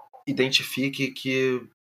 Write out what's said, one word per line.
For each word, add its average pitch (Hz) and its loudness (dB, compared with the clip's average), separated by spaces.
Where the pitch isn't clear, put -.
identifique 135 0
que 131 0